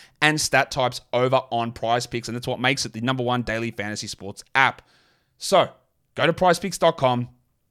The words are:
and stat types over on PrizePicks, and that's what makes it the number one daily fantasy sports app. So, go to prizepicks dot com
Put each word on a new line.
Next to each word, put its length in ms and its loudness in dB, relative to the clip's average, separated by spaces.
and 180 4
stat 320 2
types 300 -2
over 300 2
on 220 -2
PrizePicks, 540 -2
and 100 -8
that's 100 -12
what 120 -4
makes 260 0
it 80 -12
the 80 -10
number 220 -2
one 180 0
daily 300 -4
fantasy 360 -8
sports 360 -14
app. 260 2
So, 300 2
go 100 0
to 80 2
prizepicks 460 0
dot 180 2
com 320 0